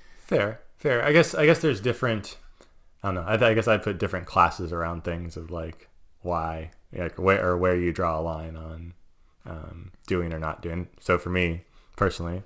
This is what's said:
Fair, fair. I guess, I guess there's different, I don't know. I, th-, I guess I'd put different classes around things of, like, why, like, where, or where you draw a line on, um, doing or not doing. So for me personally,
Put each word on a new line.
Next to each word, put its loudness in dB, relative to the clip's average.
Fair, 0
fair. 2
I 4
guess, 6
I 4
guess 6
there's 2
different, -2
I -2
don't 0
know. -4
I, 2
th-, 6
I 2
guess 2
I'd 2
put -2
different -4
classes 2
around -4
things -6
of, -12
like, -10
why, -4
like, -6
where, 4
or 2
where 4
you 2
draw 0
a -2
line -6
on, -12
um, -14
doing -2
or -6
not -6
doing. -6
So 2
for -4
me 0
personally, -2